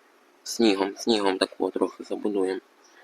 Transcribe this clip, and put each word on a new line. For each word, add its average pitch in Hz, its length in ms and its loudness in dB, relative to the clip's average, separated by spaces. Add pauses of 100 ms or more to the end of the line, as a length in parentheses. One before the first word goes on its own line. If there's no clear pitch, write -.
(420)
Снігом, 98 540 2
снігом 101 420 0
таку 95 320 -2
трохи - 340 -4
забудуємо. 95 560 -2 (440)